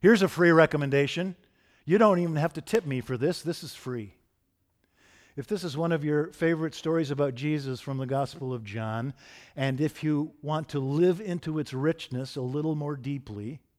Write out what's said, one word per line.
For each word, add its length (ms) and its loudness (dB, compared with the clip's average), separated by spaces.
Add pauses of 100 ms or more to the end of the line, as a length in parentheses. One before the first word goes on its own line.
Here's 220 8
a 40 4
free 240 4
recommendation. 840 4 (480)
You 140 4
don't 200 6
even 180 0
have 180 0
to 80 -10
tip 240 0
me 140 -4
for 160 -6
this. 240 -2
This 220 -6
is 140 -14
free. 380 -10 (1200)
If 100 -10
this 180 -4
is 120 -6
one 160 0
of 100 0
your 260 2
favorite 460 0
stories 360 0
about 240 0
Jesus 440 -4
from 200 -6
the 80 -4
Gospel 480 -4
of 100 -8
John, 480 -6 (420)
and 280 -2
if 200 -4
you 380 0
want 300 -4
to 100 -2
live 400 2
into 380 -4
its 160 -6
richness 600 -4
a 40 -6
little 340 -2
more 220 -6
deeply 640 -8 (180)